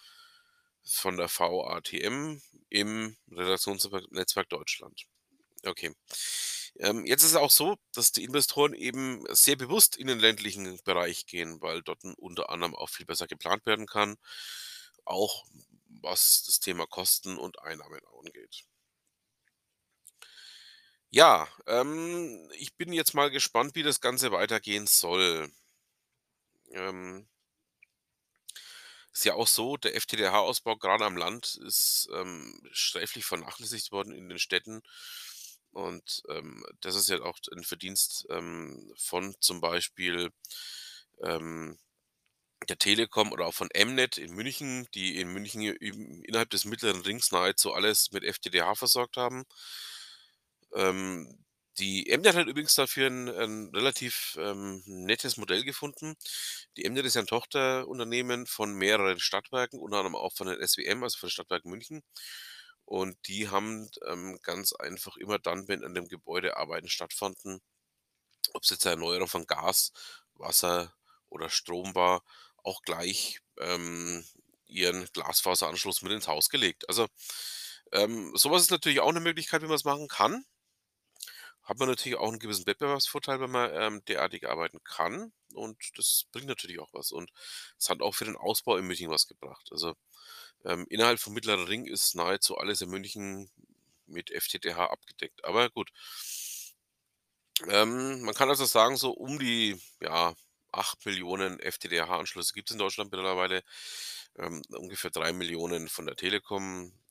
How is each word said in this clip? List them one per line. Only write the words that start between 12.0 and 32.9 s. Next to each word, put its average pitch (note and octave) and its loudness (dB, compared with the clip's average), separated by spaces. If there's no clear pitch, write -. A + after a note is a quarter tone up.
n-, F#2 -12
unter - -8
anderem F2 -2
auch - -10
viel - -10
besser E2+ -4
geplant E2+ -2
werden A2 0
kann, G#2 -2
auch G2 -2
was - 4
das - 4
Thema E2+ -2
Kosten F#2+ -2
und E2+ -10
Einnahmen D2+ -12
angeht. - -18
Ja, A#2 12
ähm, C#3+ -2
ich G#2+ -12
bin E3+ -6
jetzt E3 2
mal C#3+ 4
gespannt, C3 2
wie E3 -2
das C#3+ 2
Ganze B2 2
weitergehen G#2 2
soll. E2+ 4
Ähm, F#2 -8
ist - 0
ja G2+ 4
auch A2 2
so, C3 2
der - 0
F - -2
T - -4
T G#2+ 4
H G2 6
Ausbau A2 0
gerade G#2 4
am F2+ 0
Land F#2+ -4
ist, - 2
ähm, E2 -10
sträflich - -2